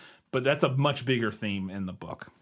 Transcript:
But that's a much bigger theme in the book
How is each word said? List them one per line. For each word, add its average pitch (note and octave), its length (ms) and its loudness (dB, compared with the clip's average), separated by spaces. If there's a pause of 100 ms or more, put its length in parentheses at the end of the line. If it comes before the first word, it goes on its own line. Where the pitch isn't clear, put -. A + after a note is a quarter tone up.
(320)
But B2+ 100 0
that's C#3+ 220 4
a C3+ 60 4
much C3+ 340 2
bigger A#2 260 2
theme G2 400 -4
in G2 160 -4
the F2+ 60 -6
book - 340 -10 (160)